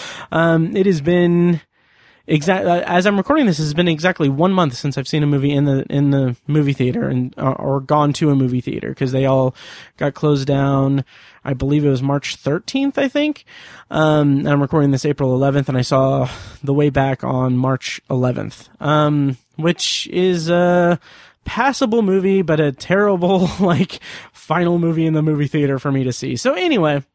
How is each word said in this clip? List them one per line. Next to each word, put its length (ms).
Um, 420
it 120
has 160
been 580
exact-, 380
uh, 200
as 200
I'm 100
recording 300
this, 120
it's 140
been 160
exactly 400
one 240
month 220
since 220
I've 120
seen 140
a 40
movie 240
in 140
the, 260
in 200
the 260
movie 280
theater 340
and, 300
uh, 140
or 280
gone 340
to 160
a 60
movie 240
theater, 340
'cause 180
they 140
all 280
got 180
closed 320
down. 580
I 100
believe 300
it 60
was 120
March 340
thirteenth, 640
I 100
think. 360
Um, 500
and 80
I'm 120
recording 300
this 160
April 280
eleventh, 340
and 100
I 40
saw 460
The 120
Way 160
Back 340
on 320
March 440
eleventh, 580
um, 580
which 520
is 420
a 500
passable 560
movie, 400
but 180
a 120
terrible, 800
<laughs> 60
like, 400
final 460
movie 280
in 80
the 80
movie 260
theater 300
for 120
me 140
to 80
see. 240
So 160
anyway, 500